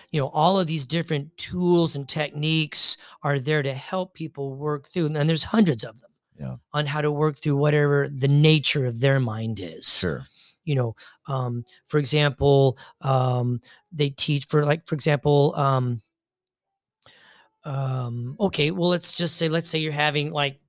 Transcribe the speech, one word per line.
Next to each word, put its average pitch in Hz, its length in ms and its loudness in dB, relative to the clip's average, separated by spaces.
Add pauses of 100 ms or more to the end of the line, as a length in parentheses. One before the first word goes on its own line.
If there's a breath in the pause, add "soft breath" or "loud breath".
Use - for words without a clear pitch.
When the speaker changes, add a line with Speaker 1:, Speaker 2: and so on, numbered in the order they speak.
(120)
Speaker 1:
you 151 100 -2
know, 135 80 -4
all 175 300 2
of 175 80 0
these 151 180 -4
different 156 520 -4
tools 175 580 0
and 139 120 -8
techniques 151 880 -2 (260 loud breath)
are 143 160 0
there 147 240 0
to 135 100 -4
help 185 400 -8
people 139 420 -10
work 147 320 -6
through. 170 200 -2
And 151 220 0
there's 160 140 0
hundreds 170 400 2
of 117 180 -14
them - 100 -20 (280)
Speaker 2:
Yeah. 131 160 -10 (180)
Speaker 1:
on 147 120 -2
how 143 160 -4
to 147 100 0
work 147 280 0
through 143 180 0
whatever 143 520 2
the 135 180 -2
nature 147 580 6
of 117 140 -4
their 135 200 4
mind 113 400 -4
is. 87 280 -8 (100)
Speaker 2:
Sure. 71 280 -2 (400 loud breath)
Speaker 1:
You 151 100 -2
know, 120 200 -2 (320 loud breath)
um, 123 360 -4 (240 loud breath)
for 151 100 -2
example, 139 800 4 (240 loud breath)
um, 123 580 0 (320 loud breath)
they 147 180 0
teach 143 360 -2
for, 147 200 2
like, 151 200 0
for 165 100 -4
example, 147 600 2
um, 127 460 0 (1600 soft breath)
um, 131 760 -6
okay, 156 320 0
well, 165 180 -2
let's 175 220 0
just 170 240 -2
say, 165 140 -2
let's 165 180 -2
say 160 120 -4
you're 156 120 -4
having, 147 400 0
like, 143 260 -4 (120)